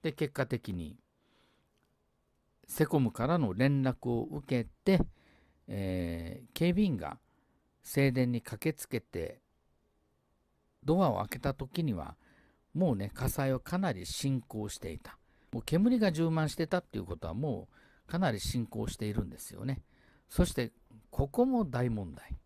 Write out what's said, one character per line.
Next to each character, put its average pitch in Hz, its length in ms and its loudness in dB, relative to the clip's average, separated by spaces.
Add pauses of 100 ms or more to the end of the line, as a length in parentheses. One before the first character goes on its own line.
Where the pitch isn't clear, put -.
で、 160 100 -2
結 147 200 -2
果 131 140 0
的 113 260 -4
に、 85 280 -8 (1700)
セ - 180 2
コ 151 140 4
ム 117 100 4
か 117 160 -2
ら 170 120 2
の 107 160 2
連 135 280 4
絡 127 260 -2
を 120 140 0
受 135 420 -2
け - 60 -14 (140)
て、 190 200 6 (640)
え 92 800 -4
ー、 - 80 -20
警 170 160 2
備 190 140 4
員 160 120 0
が 78 220 -8 (640)
正 139 300 2
殿 127 140 2
に 120 140 0
駆 - 320 -4
け - 60 -8
つ - 100 -12
け 117 120 -2
て、 - 420 -8 (1400)
ド 165 180 4
ア 156 80 6
を 98 80 0
開 104 120 -2
け - 100 -8
た 139 140 -2
時 139 280 -4
に 143 100 2
は、 82 240 -6 (560)
も 175 200 4
う 110 40 2
ね、 101 160 -4
火 131 160 -2
災 135 240 0
は 127 80 0
か - 180 -4
な 185 140 0
り 90 140 -6
進 135 340 0
行 107 280 -6
し - 100 -10
て 85 140 -8
い 78 80 -10
た。 - 180 -18 (320)
も 117 100 -4
う - 40 -12
煙 220 340 4
が 202 140 4
充 165 180 2
満 160 180 2
し 139 60 -4
て 160 140 -2
た 180 100 2
っ 175 60 -4
て - 140 -8
い - 20 -4
う 95 40 -6
こ 92 120 -6
と 80 100 -10
は、 82 80 -6
も 147 340 -4 (380)
う - 20 -20
か 175 120 -2
な 175 100 4
り 107 80 -2
進 117 280 -2
行 110 200 -4
し - 100 -6
て 107 100 -4
い 104 60 -2
る 110 120 -2
ん - 60 -10
で - 80 -16
す - 120 -14
よ - 140 -12
ね。 131 180 -4 (460)
そ - 160 2
し - 100 -2
て、 120 160 -2 (400)
こ 139 160 0
こ 240 180 2
も 247 200 2
大 123 260 0
問 98 240 -4
題。 - 320 -10